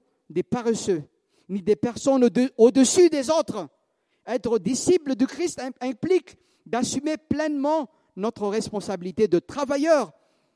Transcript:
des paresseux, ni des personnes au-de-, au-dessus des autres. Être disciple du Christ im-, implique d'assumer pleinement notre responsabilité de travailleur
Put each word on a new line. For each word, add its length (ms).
des 140
paresseux, 600
ni 120
des 140
personnes 480
au-de-, 340
au-dessus 520
des 200
autres. 380
Être 340
disciple 560
du 100
Christ 340
im-, 120
implique 560
d'assumer 520
pleinement 720
notre 320
responsabilité 800
de 120
travailleur 720